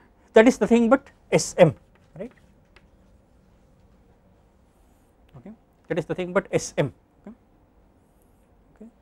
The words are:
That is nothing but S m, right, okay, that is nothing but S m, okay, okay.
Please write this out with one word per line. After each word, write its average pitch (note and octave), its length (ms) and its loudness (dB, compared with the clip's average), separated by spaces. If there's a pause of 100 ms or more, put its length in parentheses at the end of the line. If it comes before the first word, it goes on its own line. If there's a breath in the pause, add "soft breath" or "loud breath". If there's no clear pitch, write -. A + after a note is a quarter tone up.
(320)
That A3+ 160 6
is - 120 0
nothing A#3 280 2
but C4+ 180 0 (240)
S - 280 -2
m, E3 160 6 (440)
right, A3+ 140 -14 (3000)
okay, F#3+ 160 -20 (360)
that E3 100 -4
is D#3+ 100 -10
nothing F3+ 240 -8
but F#3 180 -4
S - 260 -6
m, C#3+ 160 -4 (280)
okay, A3 160 -20 (1400)
okay. A3+ 160 -20 (120)